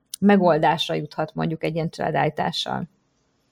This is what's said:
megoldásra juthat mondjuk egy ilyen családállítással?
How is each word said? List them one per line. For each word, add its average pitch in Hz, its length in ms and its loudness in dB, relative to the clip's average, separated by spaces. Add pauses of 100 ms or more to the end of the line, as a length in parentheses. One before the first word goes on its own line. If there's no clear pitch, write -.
(180)
megoldásra 165 760 4
juthat 156 400 -6
mondjuk 160 300 -4
egy 160 100 -4
ilyen 165 160 -4
családállítással? - 1000 -4 (640)